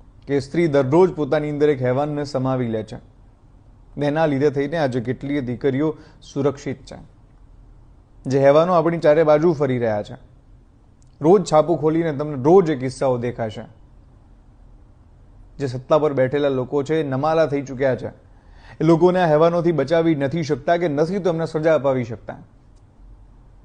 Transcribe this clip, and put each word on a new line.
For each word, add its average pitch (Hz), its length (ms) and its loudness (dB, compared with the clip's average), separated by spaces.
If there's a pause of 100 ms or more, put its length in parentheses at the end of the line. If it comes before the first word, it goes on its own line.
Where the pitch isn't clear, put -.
(280)
કે 139 120 0
સ્ત્રી 165 280 -2
દરરોજ 143 460 2
પોતાની 151 360 -4
અંદર 147 200 0
એક 131 120 -2
હેવાનને 147 420 -2
સમાવી 131 440 -4
લે 110 160 -4
છે. - 120 -16 (1000)
ને 143 80 -2
એના 156 200 0
લીધે 143 240 0
થઈને 143 280 -4
આજે 131 240 -2
કેટલીય 139 400 -6
દીકરીઓ 135 560 -4 (360)
સુરક્ષિત 135 520 -6
છે. - 120 -18 (1300)
જે 135 140 0
હેવાનો 151 340 6
આપણી 170 240 2
ચારે 156 260 4
બાજુ 151 300 4
ફરી 131 260 -2
રહ્યા 107 240 -2
છે. 120 100 -16 (1080)
રોજ 170 320 4
છાપું 156 240 2
ખોલીને 156 340 0
તમને 143 320 -6
રોજ 170 260 6
એ 151 60 -2
કિસ્સાઓ 127 420 -2
દેખાશે. 117 440 -8 (2000)
જે 139 100 -4
સત્તા 127 320 -2
પર 147 140 0
બેઠેલા 139 360 0
લોકો 131 340 -2
છે, 151 120 -2
એ 160 80 0
નમાલા 151 420 0
થઈ 139 160 -4
ચૂક્યા 131 340 -2
છે. 110 120 -10 (720)
એ 160 40 -2
લોકોને 170 380 4
આ 175 60 2
હેવાનોથી 165 440 4
બચાવી 165 440 0
નથી 143 280 -4
શકતા 147 340 -2
કે 175 100 -2
નથી 160 320 -2
તો 180 100 0
એમને 165 160 -2
સજા 160 300 0
અપાવી 131 280 0
શકતા. - 340 -12 (1300)